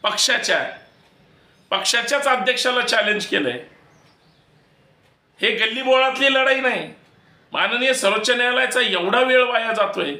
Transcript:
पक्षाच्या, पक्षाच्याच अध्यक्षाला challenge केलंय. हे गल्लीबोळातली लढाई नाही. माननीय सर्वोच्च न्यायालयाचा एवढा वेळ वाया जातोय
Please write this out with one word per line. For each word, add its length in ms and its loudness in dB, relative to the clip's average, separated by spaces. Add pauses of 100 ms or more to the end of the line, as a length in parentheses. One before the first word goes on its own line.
पक्षाच्या, 560 0 (1120)
पक्षाच्याच 560 -2
अध्यक्षाला 540 0
challenge 440 0
केलंय. 320 -2 (1800)
हे 140 2
गल्लीबोळातली 760 2
लढाई 260 2
नाही. 300 -2 (640)
माननीय 400 0
सर्वोच्च 360 0
न्यायालयाचा 520 2
एवढा 400 0
वेळ 220 4
वाया 300 -2
जातोय 460 -2